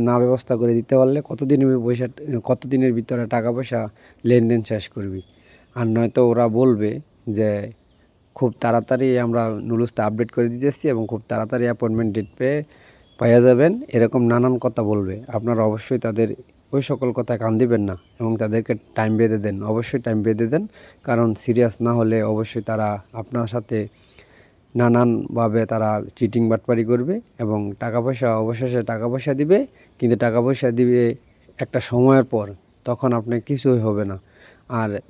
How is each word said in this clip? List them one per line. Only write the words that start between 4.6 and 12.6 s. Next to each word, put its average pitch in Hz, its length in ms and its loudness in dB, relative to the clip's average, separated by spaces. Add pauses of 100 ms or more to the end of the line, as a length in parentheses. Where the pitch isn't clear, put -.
শেষ 107 280 -6
করবি। 95 320 -10 (540)
আর 120 120 -2
নয়তো 117 420 2
ওরা 117 180 4
বলবে 113 520 2 (300)
যে 104 420 -2 (640)
খুব 123 260 0
তাড়াতাড়ি 123 580 0
আমরা 117 300 0
নুরুস্তা 113 560 -2
আপডেট 110 260 -2
করে 120 180 0
দিতেছি 135 400 -4
এবং 113 180 -2
খুব 113 200 -8
তাড়াতাড়ি 113 360 -4
অ্যাপয়েন্টমেন্ট 113 520 -2
ডেট 107 100 -2 (120)
পেয়ে, 143 260 -2 (560)